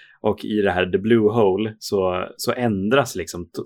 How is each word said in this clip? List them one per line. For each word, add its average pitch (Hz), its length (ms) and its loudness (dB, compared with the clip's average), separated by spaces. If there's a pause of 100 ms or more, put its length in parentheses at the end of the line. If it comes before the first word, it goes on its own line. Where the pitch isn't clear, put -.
(200)
Och 107 240 -2
i 107 180 -2
det 98 80 2
här 90 200 0
The 95 80 0
Blue 107 340 4
Hole 107 460 2
så, 95 580 -2
så - 160 -4
ändras 117 640 0
liksom 87 280 -10
to-, - 220 -12